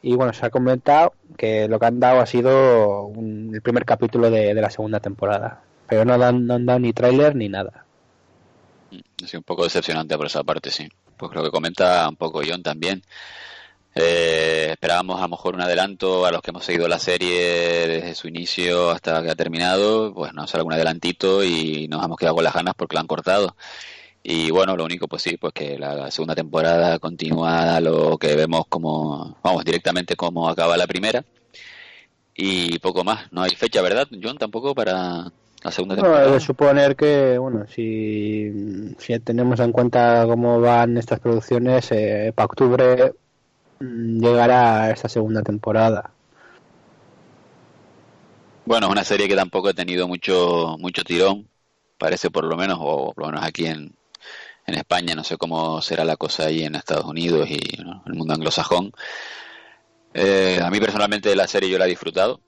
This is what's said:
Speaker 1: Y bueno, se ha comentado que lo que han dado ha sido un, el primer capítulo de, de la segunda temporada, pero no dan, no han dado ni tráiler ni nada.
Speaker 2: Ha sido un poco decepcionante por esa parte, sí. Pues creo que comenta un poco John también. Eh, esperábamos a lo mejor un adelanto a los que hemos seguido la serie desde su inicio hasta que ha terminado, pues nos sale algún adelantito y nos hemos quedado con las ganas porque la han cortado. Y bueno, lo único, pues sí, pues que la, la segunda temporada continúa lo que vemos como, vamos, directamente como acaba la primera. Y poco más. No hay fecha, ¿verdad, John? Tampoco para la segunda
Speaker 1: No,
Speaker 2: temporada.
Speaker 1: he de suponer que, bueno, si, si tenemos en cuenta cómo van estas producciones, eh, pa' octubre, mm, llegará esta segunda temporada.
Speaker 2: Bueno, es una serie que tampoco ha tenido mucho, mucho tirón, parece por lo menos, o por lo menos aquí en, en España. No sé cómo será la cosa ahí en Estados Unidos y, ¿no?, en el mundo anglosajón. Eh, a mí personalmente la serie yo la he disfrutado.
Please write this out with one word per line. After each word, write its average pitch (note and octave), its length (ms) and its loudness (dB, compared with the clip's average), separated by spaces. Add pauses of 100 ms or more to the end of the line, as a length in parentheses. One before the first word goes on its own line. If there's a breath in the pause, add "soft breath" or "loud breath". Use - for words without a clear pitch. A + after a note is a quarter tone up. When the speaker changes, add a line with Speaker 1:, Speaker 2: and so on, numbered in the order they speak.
Speaker 1:
Y B2 140 0
bueno, B2 180 2
se - 120 -6
ha A2+ 40 0
comentado C3 640 4 (240)
que A2 320 0
lo A2 100 0
que A#2 60 2
han A#2+ 160 2
dado B2+ 180 6
ha A#2 60 4
sido A#2+ 800 4
un, G#2+ 500 -10
el G#2+ 80 -8
primer A#2+ 240 0
capítulo A#2 440 2
de, G#2+ 240 2
de A2 80 0
la G#2+ 100 0
segunda G#2+ 280 -6
temporada, G2+ 600 -4 (260)
pero A2 160 4
no B2 140 4
dan, B2 300 4
no B2 80 0
han B2 100 0
dado B2 140 4
ni A#2+ 140 0
tráiler C#3 420 4
ni A2+ 140 -4
nada. G2 360 -10 (1400)
Speaker 2:
Ha F2 40 -18
sido F2 140 -12
un - 20 -20
poco F2+ 220 -4
decepcionante D#2+ 520 -4
por D2+ 100 -4
esa D2 160 -4
parte, D2+ 280 -6
sí. D#2+ 180 -10 (260)
Pues - 140 -14
creo E2 140 -6
que D#2 80 -4
comenta F2 580 2
un D#2 60 -10
poco D#2+ 320 -6
John F2 160 -8
también. E2 400 -6 (920 loud breath)
Eh, D#2+ 760 2
esperábamos F2+ 460 -2
a F#2 60 -4
lo F2 60 -4
mejor F2+ 260 -6
un F2+ 60 -6
adelanto F2+ 680 0
a F2 40 2
los E2+ 120 -2
que - 80 -10
hemos F2 120 -12
seguido E2+ 240 -2
la E2+ 120 -2
serie F2 880 0
desde E2 260 -4
su - 140 -14
inicio F2 640 -2
hasta E2 320 -2
que E2 80 -4
ha E2 40 -2
terminado, F#2 760 0
pues E2+ 220 -10
nos D2+ 160 -12
sale E2 80 -4
algún E2 140 -2
adelantito F2 680 0
y D#2+ 440 -2
nos D#2 180 -6
hemos E2 120 -6
quedado D#2+ 180 0
con E2 80 2
las D2+ 100 2
ganas F2 220 -2
porque E2+ 180 -8
la D#2+ 80 -2
han E2 60 -8
cortado. F#2 480 0 (680 loud breath)
Y D#2+ 300 -2
bueno, F#2+ 240 2
lo E2+ 100 -4
único, E2 220 -8
pues - 160 -8
sí, E2 140 -4
pues D#2+ 160 -6
que C#2+ 260 -8
la, C#2+ 160 -6
la C#2+ 160 -8
segunda D#2+ 240 -6
temporada E2 640 2
continúa E2 800 -2
lo D#2+ 380 2
que D2+ 180 0
vemos D#2+ 320 0
como, D#2 760 -6
vamos, F2 240 0
directamente E2+ 500 -2
como E2+ 340 -4
acaba E2+ 280 2
la F2+ 80 2
primera. G2+ 380 -2 (1120 loud breath)
Y F2 440 -2
poco F#2 240 -2
más. G#2+ 280 -4
No F2 100 -4
hay F#2 100 0
fecha, A2 300 0
¿verdad, G#2 260 0 (140)
John? A#2+ 160 -8
Tampoco A#2 380 -4
para F2+ 560 -4 (320)
la F2 80 -8
segunda F#2+ 240 -4
Speaker 1:
No, - 80 0
Speaker 2:
temporada. D3+ 260 6
Speaker 1:
he - 40 6
de C3 60 4
suponer C#3+ 560 4
que, C#3 440 2
bueno, A#2+ 280 -4
si, G#2+ 1300 -6
si A#2 200 -4
tenemos B2 400 0
en A#2+ 120 2
cuenta A#2+ 560 4
cómo A#2 340 2
van A#2+ 360 4
estas A#2 220 -2
producciones, A#2+ 720 0
eh, G#2+ 440 0
pa' A2 100 2
octubre, B2+ 680 4 (640)
mm, A#2 400 -4
llegará A#2+ 720 6
esta A2 160 -4
segunda A2 340 -2
temporada. G#2+ 720 0 (2500 soft breath)
Speaker 2:
Bueno, A2+ 220 2
es G2 40 2
una G2 120 0
serie G2+ 240 0
que G2 80 2
tampoco F#2+ 340 0
ha F#2 40 0
tenido F2+ 340 -4
mucho, F2 720 0
mucho F2+ 240 -6
tirón, F#2+ 440 2 (500)
parece F2+ 320 -2
por D#2 140 -2
lo E2 140 -2
menos, F#2 240 -2
o C#2+ 320 -4
por - 100 -10
lo D2+ 80 -6
menos D#2 140 -6
aquí D#2+ 200 -6
en, D#2 280 -8 (760 loud breath)
en - 80 -6
España. F2 400 -2
No E2 80 -10
sé E2 140 -6
cómo E2 440 -4
será E2 220 -4
la D#2+ 140 0
cosa D#2 280 -4
ahí D#2+ 180 -2
en D2+ 120 -8
Estados D2+ 300 -4
Unidos D#2+ 440 0
y, - 320 -8
¿no?, F2+ 240 -16
en - 60 -12
el D2+ 60 -8
mundo D#2 160 -4
anglosajón. E2 580 -2 (1200 loud breath)
Eh, F#2+ 500 2
a E2+ 60 0
mí G2+ 100 0
personalmente G#2 560 0
la F#2+ 120 2
serie F#2+ 220 0
yo F#2 80 0
la F#2 80 4
he F2+ 40 4
disfrutado. F#2 580 -2